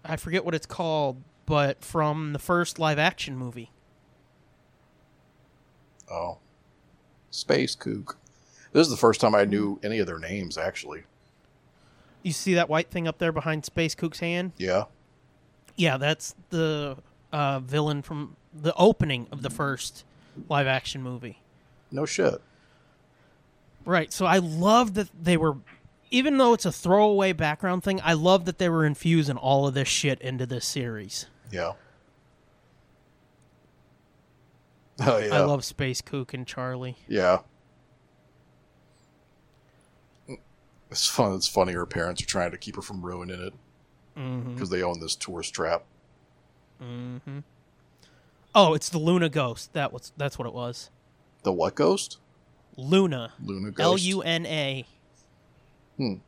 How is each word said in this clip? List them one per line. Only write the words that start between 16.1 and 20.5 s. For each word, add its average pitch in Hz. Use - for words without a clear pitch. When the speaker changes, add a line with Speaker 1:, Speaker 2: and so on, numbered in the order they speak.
Speaker 1:
the, 151
uh, 139
villain 147
from 147
the 156
opening 156
of -
the 139
first -
live 143